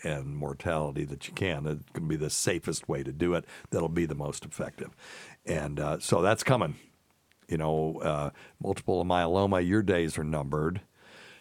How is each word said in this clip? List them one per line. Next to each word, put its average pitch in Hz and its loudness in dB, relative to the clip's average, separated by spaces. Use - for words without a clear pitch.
and 71 -4
mortality 73 -2
that 69 -10
you - -18
can. 78 -2
It 76 -6
can 80 -4
be 76 0
the 76 -2
safest - -2
way 71 -2
to 67 -6
do 87 2
it. 82 -2
That'll 85 0
be 85 2
the 76 -4
most 73 -6
effective. - -10
And, 73 -2
uh, 73 0
so 90 2
that's 104 4
coming. 104 2
You 87 -2
know, 78 0
uh, 73 0
multiple 95 0
myeloma, 90 4
your 101 4
days 87 4
are 78 0
numbered. 76 0